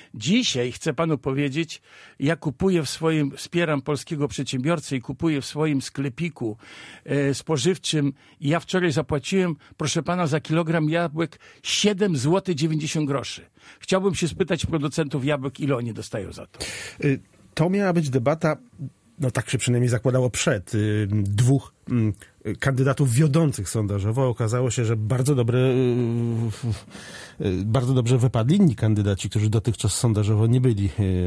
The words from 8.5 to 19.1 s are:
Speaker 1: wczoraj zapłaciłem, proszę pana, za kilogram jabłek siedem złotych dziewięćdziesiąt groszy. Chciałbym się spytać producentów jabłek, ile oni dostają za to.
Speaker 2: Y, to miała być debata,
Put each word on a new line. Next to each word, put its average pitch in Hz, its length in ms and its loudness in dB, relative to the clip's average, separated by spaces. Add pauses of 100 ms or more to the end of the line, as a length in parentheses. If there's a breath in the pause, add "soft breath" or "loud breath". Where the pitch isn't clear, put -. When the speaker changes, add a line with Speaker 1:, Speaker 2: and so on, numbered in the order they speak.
Speaker 1:
wczoraj 180 320 0
zapłaciłem, 160 640 0 (200 loud breath)
proszę 156 260 -2
pana, 175 240 0
za 147 140 0
kilogram 160 500 0
jabłek 160 480 -2 (240 loud breath)
siedem 196 540 2
złotych 170 380 0
dziewięćdziesiąt 156 520 -2
groszy. 135 400 -6 (340 loud breath)
Chciałbym 190 340 0
się 170 140 0
spytać 170 380 -2
producentów 147 580 -2
jabłek, 139 360 -2
ile 139 160 0
oni 120 180 -4
dostają 101 380 -8
za - 140 -14
to. - 120 -20 (460 loud breath)
Speaker 2:
Y, 139 160 2 (340)
to 160 160 2
miała 190 220 2
być 165 180 2
debata, 147 460 0 (640)